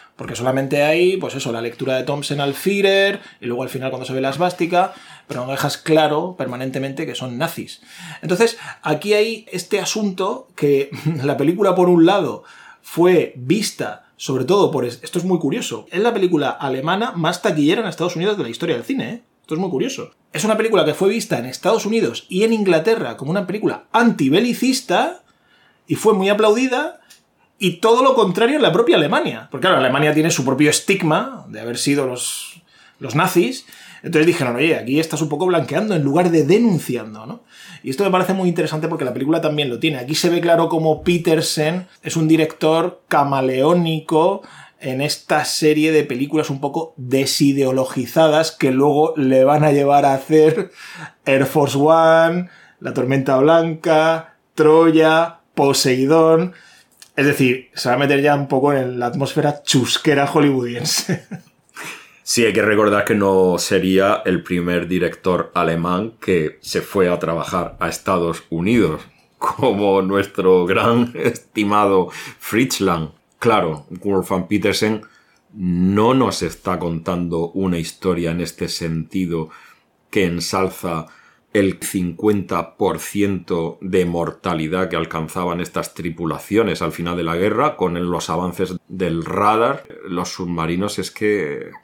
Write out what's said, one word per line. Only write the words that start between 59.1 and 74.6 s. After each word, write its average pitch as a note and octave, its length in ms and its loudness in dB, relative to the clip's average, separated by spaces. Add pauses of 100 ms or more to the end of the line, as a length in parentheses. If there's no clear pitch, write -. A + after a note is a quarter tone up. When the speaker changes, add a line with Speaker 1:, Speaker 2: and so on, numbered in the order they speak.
Speaker 1:
chusquera C#3 680 2
hollywoodiense. C3 960 0
<laughs> - 240 -16 (720)
Speaker 2:
Sí, - 200 0
hay A2 80 2
que G#2 100 2
recordar G#2 420 2
que A2 120 0
no F#2+ 420 2
sería F#2+ 640 2
el F2+ 200 0
primer F2 420 -2
director F2 680 -2
alemán F2 640 -2
que E2 420 -2
se - 180 -4
fue F#2 280 0
a F2 100 0
trabajar E2 640 -4
a E2+ 80 -2
Estados E2+ 600 -2
Unidos, E2+ 540 0 (360)
como G2+ 640 0
nuestro F#2 640 2
gran A#2 480 2
<laughs> - 40 -16
estimado G#2 920 0 (280)
Fritz B2+ 420 -2
Lang. E2 300 -2 (300)
Claro, F2 500 0
Wolfgang F#2 560 -2
Petersen G#2 560 0 (500)